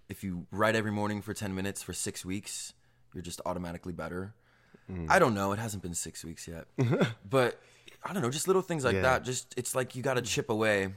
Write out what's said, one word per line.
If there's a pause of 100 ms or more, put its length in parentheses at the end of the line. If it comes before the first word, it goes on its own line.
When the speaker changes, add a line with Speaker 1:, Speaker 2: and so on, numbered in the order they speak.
(100)
Speaker 1:
if
you
write
every
morning
for
ten
minutes
for
six
weeks, (400)
you're
just
automatically
better. (560)
Speaker 2:
Mm.
Speaker 1:
I
don't
know.
It
hasn't
been
six
weeks
yet. (100)
Speaker 2:
<laughs> (220)
Speaker 1:
But, (420)
I
don't
know,
just
little
things
like
Speaker 2:
Yeah.
Speaker 1:
that.
Just,
it's
like
you
gotta
chip
away.